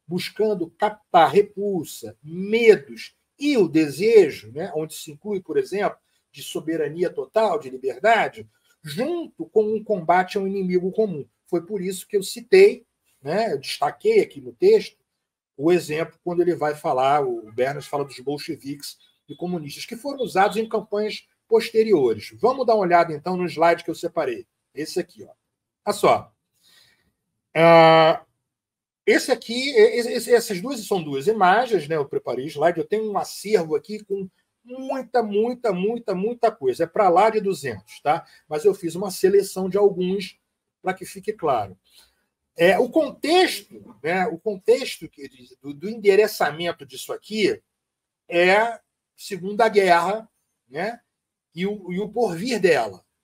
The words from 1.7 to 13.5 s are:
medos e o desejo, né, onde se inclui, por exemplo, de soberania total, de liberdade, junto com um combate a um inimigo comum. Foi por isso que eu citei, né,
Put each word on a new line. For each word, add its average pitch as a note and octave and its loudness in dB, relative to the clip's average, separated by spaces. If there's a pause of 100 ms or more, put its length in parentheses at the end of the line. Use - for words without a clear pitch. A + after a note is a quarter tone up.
medos F3+ 2 (220)
e C#4+ 0
o F3+ 4
desejo, D3+ 4
né, E3+ -10
onde D#3 -8
se - -16
inclui, G3 -8
por D#3 -6
exemplo, E3+ -2 (320)
de C#3+ -20
soberania D#3+ -4
total, F3 -2
de C3+ -10
liberdade, C3 -2 (340)
junto B3 -8
com G#3+ 2
um G#3+ -2
combate F#3 0
a - -2
um G3 -4
inimigo F#3 -2
comum. F3+ -4 (220)
Foi E3+ -4
por G3 -8
isso F#3 -8
que G#3 -4
eu F#3+ 2
citei, G3+ 4 (360)
né, F#3 -4